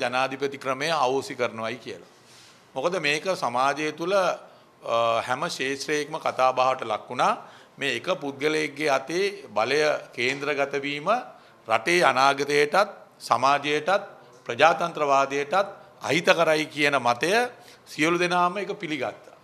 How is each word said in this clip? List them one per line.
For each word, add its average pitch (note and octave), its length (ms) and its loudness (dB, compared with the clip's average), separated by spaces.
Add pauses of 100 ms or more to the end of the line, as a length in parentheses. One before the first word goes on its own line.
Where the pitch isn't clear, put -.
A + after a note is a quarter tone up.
ජනාධිපති C3+ 580 -2
ක්‍රමය C3 320 -2
අහෝසි C3+ 440 0
කරනවයි A2+ 420 -4
කියලා. F#2+ 340 -16 (600)
මොකද E3 280 -2
මේක D3 240 0 (120)
සමාජය C#3+ 560 0
තුළ, E3 200 -6
අ, F#3+ 140 2 (920)
හැම B2+ 200 -2
ක්ෂේත්‍රයකම D3 800 -4
කතා B2+ 340 2
බහට B2+ 320 0
ලක් G#2+ 220 -4
වුණා. D#3+ 300 0 (380)
මේ C#3 220 -2
එක A#2 120 -6 (120)
පුද්ගලයෙක්ගේ C#3+ 680 -2
අතේ D#3+ 360 0 (220)
බලය A#2 320 0 (320)
කේන්ද්‍රගත C#3 600 -2 (100)
වීම D3 260 -6 (600)
රටේ D#3+ 360 4
අනාගතයටත්, C#3+ 840 4 (280)
සමාජයටත්, D3 840 0 (400)
ප්‍රජාතන්ත්‍රවාදයටත් C#3+ 1120 2 (480)
අහිත D#3+ 240 0
කරයි D#3 400 4
කියන C#3+ 340 2
මතය A#2+ 320 0 (520)
සියලු E3 340 0
දෙනාම F3+ 400 0
ඒක G3 200 -6
පිළිගත්තා. C#3+ 640 -8